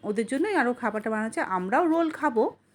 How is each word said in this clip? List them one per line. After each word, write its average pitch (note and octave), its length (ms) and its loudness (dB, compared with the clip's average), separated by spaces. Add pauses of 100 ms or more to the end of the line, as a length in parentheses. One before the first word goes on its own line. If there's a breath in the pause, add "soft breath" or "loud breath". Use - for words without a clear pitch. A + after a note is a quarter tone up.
ওদের G#3+ 240 -2
জন্যই F4 280 0
আরও B3 200 2
খাবারটা G#3+ 360 -2
বানাচ্ছে। A3 300 -2
আমরাও F#3+ 460 2
রোল E4 240 2
খাবো, C#4+ 420 0 (220 soft breath)